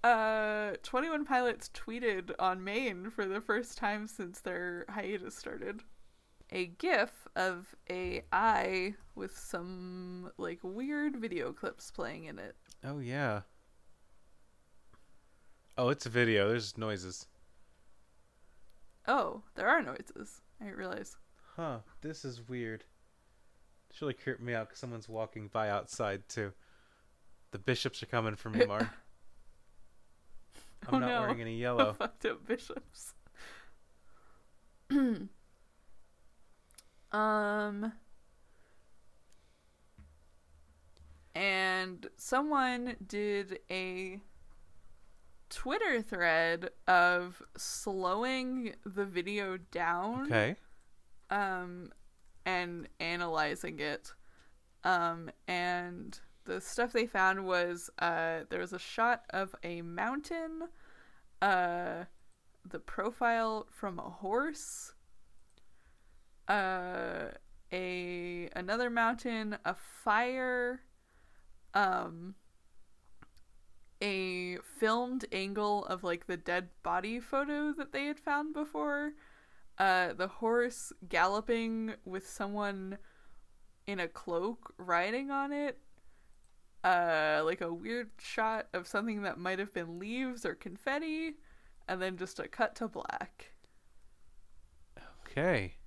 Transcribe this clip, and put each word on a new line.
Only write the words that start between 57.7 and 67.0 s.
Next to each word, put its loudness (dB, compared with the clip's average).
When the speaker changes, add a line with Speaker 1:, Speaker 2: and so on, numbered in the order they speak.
Speaker 1:
uh, 2
there -2
was -4
a -6
shot 2
of -2
a -6
mountain, -2
uh, 2
the -8
profile 0
from -6
a -8
horse, -2
uh, 0